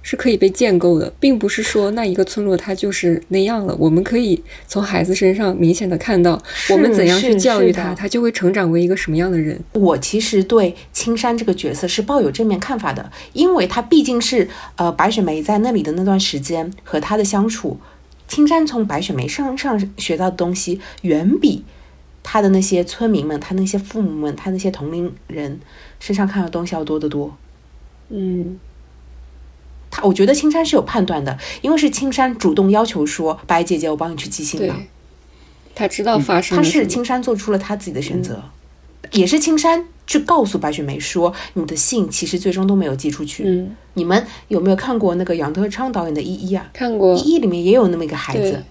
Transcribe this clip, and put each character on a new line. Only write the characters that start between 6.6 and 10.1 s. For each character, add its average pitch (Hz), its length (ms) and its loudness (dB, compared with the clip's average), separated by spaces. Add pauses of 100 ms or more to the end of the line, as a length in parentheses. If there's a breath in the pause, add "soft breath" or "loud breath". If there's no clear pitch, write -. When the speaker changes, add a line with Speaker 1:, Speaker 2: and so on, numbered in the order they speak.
Speaker 1:
我 392 60 6
们 226 160 4
怎 190 120 4
样 180 140 4
去 226 160 4
教 202 260 2
育 180 100 6
他， 185 120 -2
Speaker 2:
是， 180 60 -4
是 180 60 -4
的。 - 0 -
Speaker 1:
他 202 120 -6
就 240 140 0
会 233 100 2
成 190 220 0
长 185 180 0
为 170 100 2
一 175 60 2
个 185 80 2
什 - 160 -6
么 156 60 0
样 180 120 0
的 175 80 0
人。 156 220 -2 (140)
Speaker 2:
我 180 240 4
其 202 220 -2